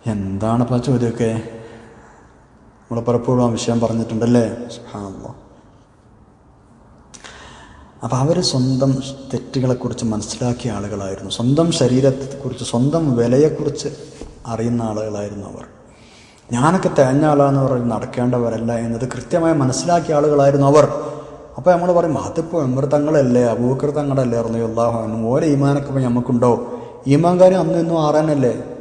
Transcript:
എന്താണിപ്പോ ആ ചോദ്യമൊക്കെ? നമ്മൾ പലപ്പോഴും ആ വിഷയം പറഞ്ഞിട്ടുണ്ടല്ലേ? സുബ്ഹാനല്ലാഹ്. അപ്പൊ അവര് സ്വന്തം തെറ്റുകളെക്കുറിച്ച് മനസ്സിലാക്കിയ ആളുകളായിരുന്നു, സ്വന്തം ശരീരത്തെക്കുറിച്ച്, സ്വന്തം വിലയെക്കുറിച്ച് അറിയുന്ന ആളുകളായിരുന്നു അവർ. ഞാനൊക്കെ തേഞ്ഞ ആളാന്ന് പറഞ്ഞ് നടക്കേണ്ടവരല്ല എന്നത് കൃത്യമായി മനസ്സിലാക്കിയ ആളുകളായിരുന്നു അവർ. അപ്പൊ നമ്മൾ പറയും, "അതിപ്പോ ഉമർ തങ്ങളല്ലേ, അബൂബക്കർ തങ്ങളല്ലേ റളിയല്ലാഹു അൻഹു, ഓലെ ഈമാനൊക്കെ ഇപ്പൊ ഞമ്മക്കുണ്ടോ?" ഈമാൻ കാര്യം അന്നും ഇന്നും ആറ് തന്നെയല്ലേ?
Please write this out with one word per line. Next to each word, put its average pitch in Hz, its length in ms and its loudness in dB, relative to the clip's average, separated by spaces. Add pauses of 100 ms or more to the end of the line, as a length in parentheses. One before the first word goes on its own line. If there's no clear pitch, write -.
എന്താണിപ്പോ 110 680 -2
ആ 123 40 0
ചോദ്യമൊക്കെ? 117 640 0 (1300)
നമ്മൾ - 260 -8
പലപ്പോഴും 123 440 0
ആ 120 40 2
വിഷയം 117 320 0
പറഞ്ഞിട്ടുണ്ടല്ലേ? 113 760 0 (180)
സുബ്ഹാനല്ലാഹ്. - 680 -14 (2500)
അപ്പൊ 123 120 -2
അവര് 160 240 0
സ്വന്തം 131 540 0 (380)
തെറ്റുകളെക്കുറിച്ച് 123 720 -4
മനസ്സിലാക്കിയ 117 680 -4
ആളുകളായിരുന്നു, 101 600 -8
സ്വന്തം 147 420 0
ശരീരത്തെക്കുറിച്ച്, 123 920 0
സ്വന്തം 143 520 0
വിലയെക്കുറിച്ച് 135 720 2 (580)
അറിയുന്ന 117 360 -2
ആളുകളായിരുന്നു 104 640 -6
അവർ. 98 180 -16 (880)
ഞാനൊക്കെ 160 460 2
തേഞ്ഞ 139 260 4
ആളാന്ന് 143 360 4
പറഞ്ഞ് 123 300 0
നടക്കേണ്ടവരല്ല 117 840 -2
എന്നത് 117 400 -4
കൃത്യമായി 165 420 0
മനസ്സിലാക്കിയ 151 600 0
ആളുകളായിരുന്നു 143 520 4
അവർ. 143 220 6 (680)
അപ്പൊ 180 160 4
നമ്മൾ 175 200 2
പറയും, 170 260 2
"അതിപ്പോ 165 420 -4
ഉമർ 135 240 0
തങ്ങളല്ലേ, 143 580 2
അബൂബക്കർ 123 480 0
തങ്ങളല്ലേ 135 500 0
റളിയല്ലാഹു 113 640 -2
അൻഹു, 113 260 -4
ഓലെ 151 180 2
ഈമാനൊക്കെ 139 420 2
ഇപ്പൊ 135 120 -2
ഞമ്മക്കുണ്ടോ?" 120 680 2 (400)
ഈമാൻ 170 340 4
കാര്യം 185 200 8
അന്നും 165 200 0
ഇന്നും 165 260 0
ആറ് 147 80 2
തന്നെയല്ലേ? 147 360 2 (300)